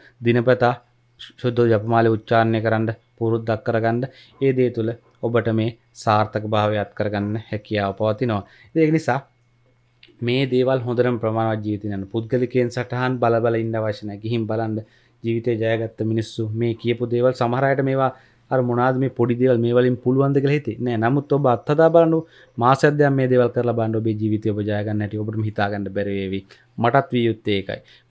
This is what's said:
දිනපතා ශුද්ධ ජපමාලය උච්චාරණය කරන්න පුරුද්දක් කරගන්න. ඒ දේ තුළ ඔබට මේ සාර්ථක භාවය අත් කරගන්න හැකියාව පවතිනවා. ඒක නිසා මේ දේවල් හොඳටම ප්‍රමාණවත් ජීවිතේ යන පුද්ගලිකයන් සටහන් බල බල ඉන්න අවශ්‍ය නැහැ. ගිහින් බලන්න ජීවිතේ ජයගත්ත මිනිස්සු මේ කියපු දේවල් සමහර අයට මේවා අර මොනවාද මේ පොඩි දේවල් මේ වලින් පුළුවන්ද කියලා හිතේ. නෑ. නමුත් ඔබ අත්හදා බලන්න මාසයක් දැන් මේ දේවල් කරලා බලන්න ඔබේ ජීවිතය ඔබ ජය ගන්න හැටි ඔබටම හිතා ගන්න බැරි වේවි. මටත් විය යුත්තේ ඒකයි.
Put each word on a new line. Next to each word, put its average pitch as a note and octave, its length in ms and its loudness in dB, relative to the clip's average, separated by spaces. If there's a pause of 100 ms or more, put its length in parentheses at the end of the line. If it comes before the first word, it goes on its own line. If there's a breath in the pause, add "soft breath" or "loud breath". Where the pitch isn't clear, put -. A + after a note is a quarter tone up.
(180 soft breath)
දිනපතා A#2+ 560 2 (580)
ශුද්ධ A#2+ 340 0
ජපමාලය A2+ 440 4
උච්චාරණය A2+ 500 2
කරන්න A2 300 0 (220)
පුරුද්දක් A2+ 520 -2
කරගන්න. A#2 400 0 (360 loud breath)
ඒ C3+ 120 2
දේ B2+ 180 2
තුළ A2+ 220 -4 (260)
ඔබට A#2 340 0
මේ A2 240 0 (180)
සාර්ථක G#2+ 520 0
භාවය G#2+ 320 0
අත් G#2 160 -6
කරගන්න G#2 400 -4 (100)
හැකියාව G#2 500 -4
පවතිනවා. G#2+ 480 -2 (300 soft breath)
ඒක D#3+ 200 2
නිසා C#3 280 0 (960)
මේ A#2+ 280 0
දේවල් B2+ 360 2
හොඳටම B2 360 0
ප්‍රමාණවත් A2 460 -2
ජීවිතේ G#2 300 -6
යන F#2+ 120 -8
පුද්ගලිකයන් B2 640 -2
සටහන් B2 480 -4
බල A#2 200 2
බල A#2 180 0
ඉන්න A2+ 200 -4
අවශ්‍ය A2 260 -4
නැහැ. G#2 200 -12
ගිහින් A2+ 220 -2
බලන්න A2 360 -4 (420 soft breath)
ජීවිතේ A#2 340 -2
ජයගත්ත A2+ 460 -2
මිනිස්සු A2+ 480 -4
මේ A2+ 240 -2
කියපු A#2 320 -4
දේවල් A#2+ 260 0
සමහර B2+ 320 0
අයට C#3 180 0
මේවා C3+ 280 0 (400 soft breath)
අර C3 100 2
මොනවාද B2 380 2
මේ C3 120 0
පොඩි A#2+ 240 0
දේවල් B2 240 2
මේ A#2 160 0
වලින් B2 220 4
පුළුවන්ද C3+ 400 0
කියලා C#3 220 0
හිතේ. A#2+ 200 -6
නෑ. A#2+ 180 -2
නමුත් C3 360 0
ඔබ C#3 140 2
අත්හදා D3 440 2
බලන්න E3 240 6 (440 soft breath)
මාසයක් C3+ 380 4
දැන් C#3+ 180 4
මේ C3+ 140 2
දේවල් B2 220 4
කරලා A#2+ 240 0
බලන්න A2+ 240 0
ඔබේ A2 160 0
ජීවිතය G#2+ 360 -2
ඔබ G#2 100 -2
ජය G#2 220 -2
ගන්න G#2+ 200 -4
හැටි G#2+ 200 -6
ඔබටම G#2+ 200 -4
හිතා G#2+ 260 -2
ගන්න G2+ 220 -6
බැරි G2+ 240 -4
වේවි. G2 260 -4 (340 soft breath)
මටත් A#2+ 360 0
විය B2 160 0
යුත්තේ G#2+ 300 -2
ඒකයි. G2 240 -6 (300 soft breath)